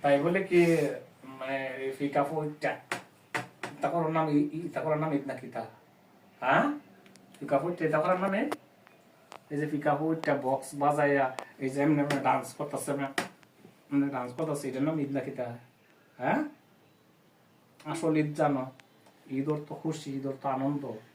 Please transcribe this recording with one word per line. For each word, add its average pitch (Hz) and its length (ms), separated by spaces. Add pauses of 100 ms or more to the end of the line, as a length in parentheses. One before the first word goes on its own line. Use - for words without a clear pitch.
তাই 143 200
বলে 185 260
কি 175 120 (760)
মানে 135 200 (240)
এই 135 160
ফিকা 143 300
ফুইটা, 151 440 (1080)
তা - 120
করার 165 240
নাম 160 100 (100)
ই-, 147 200
ই-, 170 180
তা - 60
করার 156 220
নাম 156 140
ঈদ - 140
নাকি 127 240
তা? 113 80 (800)
হ্যাঁ? 131 220 (760)
ফিকা 143 200
ফুইটা, 170 340
তা 151 120
করার 185 200
নামে? 196 160 (1120)
এই 143 80
যে 151 120
ফিকা 147 260
ফুইটা 160 340 (120)
বক্স 135 240 (140)
বাজাইয়া, 143 440 (360)
এই 135 100
যে 135 100
এমনি 147 200
এমনি 139 240
ডান্স 131 200 (120)
করতাছে, 143 340
এমনি, 139 140 (840)
এমনি 139 260
ডান্স 123 200
করতাছে, 151 320
এটার 131 200
নাম 160 160
ঈদ 135 120
নাকি 127 220
তা? 123 80 (720)
হ্যাঁ? - 220 (1500)
আসল 156 300
ঈদ 147 80 (100)
জানো? 139 240 (720)
ঈদ 139 180
অর্থ 147 140 (140)
খুশি, 156 260 (100)
ঈদ 135 120
অর্থ 135 120 (140)
আনন্দ। 139 280 (300)